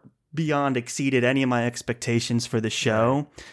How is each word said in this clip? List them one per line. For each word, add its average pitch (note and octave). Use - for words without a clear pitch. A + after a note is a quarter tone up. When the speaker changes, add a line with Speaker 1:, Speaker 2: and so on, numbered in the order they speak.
Speaker 1:
beyond C#3+
exceeded B2+
any C3+
of B2+
my A#2+
expectations A#2
for A#2
the A2+
show. A#2
Speaker 2:
Right. -